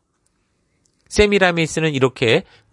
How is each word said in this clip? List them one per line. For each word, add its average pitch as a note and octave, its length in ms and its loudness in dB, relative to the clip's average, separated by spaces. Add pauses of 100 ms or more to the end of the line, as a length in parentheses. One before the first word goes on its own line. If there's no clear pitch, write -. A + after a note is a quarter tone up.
(1120)
세미라미스는 F3 800 0
이렇게 B2+ 520 0 (280)